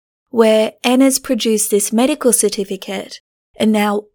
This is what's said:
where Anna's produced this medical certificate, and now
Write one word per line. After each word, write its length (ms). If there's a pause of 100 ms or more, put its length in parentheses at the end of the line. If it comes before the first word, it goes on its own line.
(280)
where 460 (100)
Anna's 340
produced 520
this 220
medical 400
certificate, 880 (380)
and 140
now 300 (120)